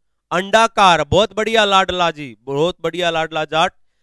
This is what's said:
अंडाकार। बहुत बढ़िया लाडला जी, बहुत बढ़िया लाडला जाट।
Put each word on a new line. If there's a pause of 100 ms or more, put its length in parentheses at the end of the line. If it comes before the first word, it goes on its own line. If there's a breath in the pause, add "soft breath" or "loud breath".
(320)
अंडाकार।
बहुत
बढ़िया
लाडला
जी,
बहुत
बढ़िया
लाडला
जाट। (300)